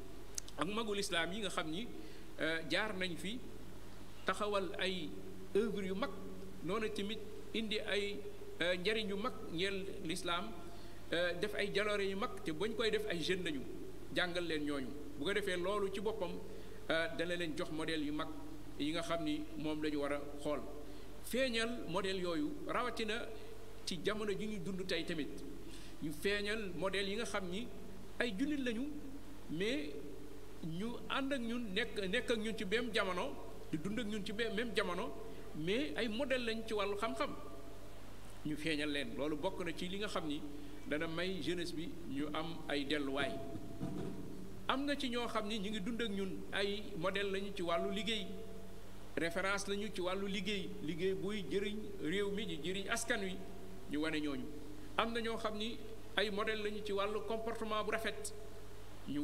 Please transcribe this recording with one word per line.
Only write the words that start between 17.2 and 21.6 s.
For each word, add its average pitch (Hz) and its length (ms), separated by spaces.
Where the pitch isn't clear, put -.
leen 170 220
jox 170 140
modèle 156 340
yu 147 60
mag 151 160
yi 143 120
nga 170 100
xam 165 220
ni 151 180
moom 151 260
la 156 60
ñu 147 100
war 143 140
a 147 80
xool. 147 180
Feeñal 240 680